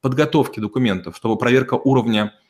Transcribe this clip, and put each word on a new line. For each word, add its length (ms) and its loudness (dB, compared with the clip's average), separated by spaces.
подготовке 600 0
документов, 560 -2
чтобы 200 -2
проверка 380 2
уровня, 580 0